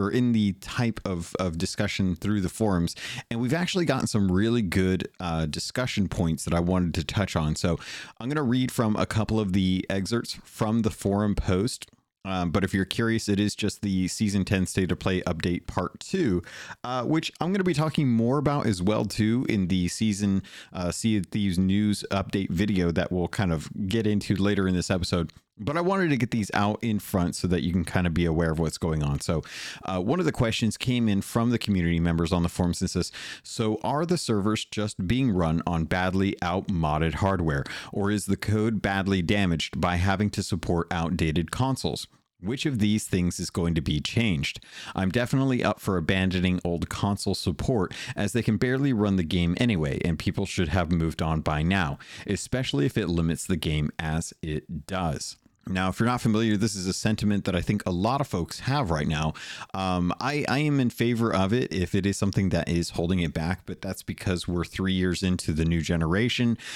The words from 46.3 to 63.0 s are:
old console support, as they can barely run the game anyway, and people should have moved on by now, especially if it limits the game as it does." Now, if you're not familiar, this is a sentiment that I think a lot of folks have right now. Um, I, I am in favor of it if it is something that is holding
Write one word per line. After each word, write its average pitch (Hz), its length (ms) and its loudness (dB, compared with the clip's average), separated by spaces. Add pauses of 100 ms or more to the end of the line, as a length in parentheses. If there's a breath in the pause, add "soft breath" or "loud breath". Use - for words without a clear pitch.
old 87 240 -2
console 101 460 0
support, - 580 0 (240 loud breath)
as 101 160 0
they 117 80 0
can 110 160 2
barely 131 380 2
run 101 220 4
the 90 80 2
game 87 360 2
anyway, 82 460 0
and 82 120 0
people 98 280 -2
should 87 220 -2
have 85 220 0
moved 80 300 0
on 80 220 0
by 76 200 0
now, 87 360 0 (280 loud breath)
especially 139 600 -2
if - 100 -2
it 98 120 0
limits 82 360 0
the 92 120 0
game 76 420 0
as 80 420 -4
it 78 460 -8
does." 85 500 -4 (300)
Now, 92 240 0
if 95 100 -8
you're 117 80 4
not 123 140 0
familiar, 110 340 2
this 101 180 0
is 92 120 -6
a 92 60 0
sentiment 104 520 0
that 95 100 0
I 87 60 2
think 104 240 0
a 98 60 -2
lot 113 320 0
of - 40 -2
folks - 340 -4
have 127 300 0
right 76 160 2
now. 78 280 0 (400 loud breath)
Um, 90 440 0
I, 143 300 -2
I 135 120 0
am 147 200 2
in 123 80 2
favor 117 440 2
of 95 200 2
it 127 200 0
if 90 220 -2
it 95 120 2
is 98 100 2
something 98 320 2
that 80 200 0
is 85 220 0
holding 87 300 0